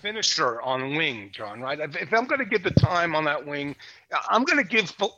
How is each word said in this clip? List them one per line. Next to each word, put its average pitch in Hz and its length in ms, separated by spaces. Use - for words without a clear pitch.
finisher 165 600
on 131 340
wing, 120 360
John, 110 280
right? 135 180
If, 151 160
if 180 180
I'm 233 140
gonna 269 180
give 202 200
the 175 80
time 170 420
on 156 120
that 147 200
wing, 143 300
I'm 220 120
gonna 285 220
give 202 340
Vel-, - 180